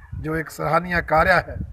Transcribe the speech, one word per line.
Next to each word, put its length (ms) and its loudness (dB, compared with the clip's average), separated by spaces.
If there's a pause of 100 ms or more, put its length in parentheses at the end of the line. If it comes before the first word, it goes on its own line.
(160)
जो 200 -4
एक 160 -4
सराहनीय 520 0
कार्य 440 4
है। 100 -12 (160)